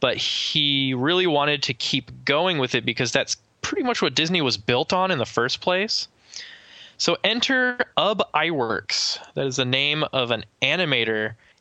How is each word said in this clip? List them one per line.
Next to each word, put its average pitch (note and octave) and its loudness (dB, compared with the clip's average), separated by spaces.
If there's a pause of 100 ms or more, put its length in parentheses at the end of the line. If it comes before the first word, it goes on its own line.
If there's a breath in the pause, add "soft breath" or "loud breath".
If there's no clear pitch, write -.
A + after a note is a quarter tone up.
but B2 2
he C#3 0
really F3 2
wanted D3 2
to C3 -4
keep - -4 (140)
going D#3+ 2
with B2+ 0
it A#2+ 0
because A#2 -2
that's - 0 (260)
pretty F#4 -2
much A#3+ 0
what C#3+ 0
Disney D#3+ 2
was A#2 2
built B2 0
on F#3 2
in D#3 0
the A2+ 0
first - 0
place. F#3 0 (880 loud breath)
So - 0
enter B3 2 (180)
Ub G3 2 (140)
Iwerks. C3+ -2 (140 loud breath)
That C#3+ -2
is B2+ -4
the C3 0
name C#3+ 0 (100)
of B2 0
an A2 -4 (160)
animator A#2+ 0 (260 soft breath)